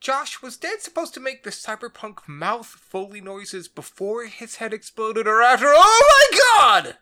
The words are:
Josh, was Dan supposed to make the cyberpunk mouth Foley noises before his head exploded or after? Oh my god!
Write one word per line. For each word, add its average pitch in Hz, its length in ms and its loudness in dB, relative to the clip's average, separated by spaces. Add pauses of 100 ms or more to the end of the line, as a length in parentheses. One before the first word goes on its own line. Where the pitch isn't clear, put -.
Josh, 277 420 -8
was 254 140 -20
Dan 403 240 -12
supposed - 340 -12
to - 60 -20
make 262 240 -14
the 214 60 -16
cyberpunk 214 760 -18
mouth 185 380 -10
Foley 196 540 -16
noises 190 480 -18
before 208 580 -12
his 220 300 -20
head 220 180 -12
exploded 220 520 -10
or 214 140 0
after? 240 280 2
Oh 466 640 6
my - 80 -4
god! 294 640 2